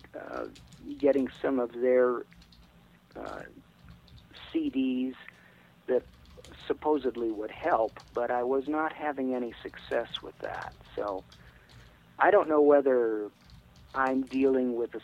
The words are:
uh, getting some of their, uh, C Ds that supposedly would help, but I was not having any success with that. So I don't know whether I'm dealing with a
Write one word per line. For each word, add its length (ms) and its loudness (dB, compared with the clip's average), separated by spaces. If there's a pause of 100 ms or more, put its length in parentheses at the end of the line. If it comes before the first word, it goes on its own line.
(160)
uh, 300 -10 (520)
getting 320 2 (120)
some 180 0
of 140 -4
their, 500 2 (920)
uh, 260 -12 (1120)
C 180 -2
Ds 460 -2 (720)
that 160 0 (600)
supposedly 640 -2
would 200 -6
help, 480 0 (140)
but 180 -2
I 120 0
was 240 0
not 260 -2
having 420 -2
any 260 -4
success 600 -8
with 180 -16
that. 340 -10 (220)
So 280 -6 (960)
I 120 6
don't 180 6
know 120 6
whether 680 4 (640)
I'm 260 0
dealing 540 0
with 200 -6
a 80 -10